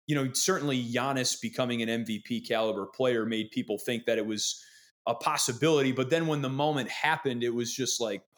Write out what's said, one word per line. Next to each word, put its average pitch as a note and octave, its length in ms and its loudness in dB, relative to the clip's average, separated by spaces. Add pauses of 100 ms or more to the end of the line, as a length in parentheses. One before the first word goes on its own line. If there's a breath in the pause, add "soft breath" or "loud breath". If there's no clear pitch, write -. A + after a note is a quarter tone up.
you D3 80 2
know, C3+ 160 0
certainly C#3+ 500 0
Giannis B2 580 0
becoming A#2+ 420 -2
an A2+ 60 -2
M A#2 160 -2
V G#2+ 140 -4
P A2+ 220 -4
caliber A2 460 0
player B2 380 0
made A2 280 -2
people - 260 -2
think A#2 280 -4
that A2+ 120 2
it G#2+ 80 -2
was G#2+ 340 -4 (500 loud breath)
a A#2+ 40 -2
possibility. C#3+ 800 2
But B2+ 180 0
then E3 180 4
when D3 120 0
the C3 80 0
moment C#3 400 0
happened, C#3+ 540 0
it A#2+ 80 2
was A#2 240 -2
just - 260 -2
like, G#2 220 -2 (160)